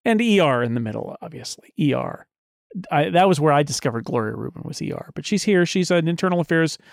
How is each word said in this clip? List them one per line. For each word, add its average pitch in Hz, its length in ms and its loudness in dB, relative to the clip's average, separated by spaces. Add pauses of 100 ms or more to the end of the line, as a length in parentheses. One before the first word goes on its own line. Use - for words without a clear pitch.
And 220 160 2
E 220 180 4
R 135 240 2
in 117 120 -2
the 120 60 -2
middle, 113 420 -6
obviously. - 560 -16
E 143 160 2
R. - 320 -6 (680)
I, 156 160 2
that 180 180 4
was 175 140 4
where 151 140 4
I 147 80 4
discovered 123 420 -4
Gloria 110 320 -4
Rubin - 280 -10
was - 180 -10
E 156 100 -6
R. - 220 -10
But - 100 -10
she's 202 180 0
here. 185 220 4
She's 180 260 0
an 170 180 2
internal 175 320 0
affairs 165 360 2 (160)